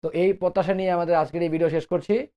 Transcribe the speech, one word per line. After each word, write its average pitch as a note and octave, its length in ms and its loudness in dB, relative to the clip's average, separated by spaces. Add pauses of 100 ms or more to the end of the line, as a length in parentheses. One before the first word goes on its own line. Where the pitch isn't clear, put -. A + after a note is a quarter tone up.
তো D#3+ 80 -6
এই F3 220 2
প্রত্যাশা F#3 420 0
নিয়ে F#3+ 160 -2
আমাদের E3+ 240 0
আজকের D#3+ 280 0
এই E3+ 60 0
ভিডিও D#3+ 220 2
শেষ D#3 160 -2
করছি। G#3 400 0 (100)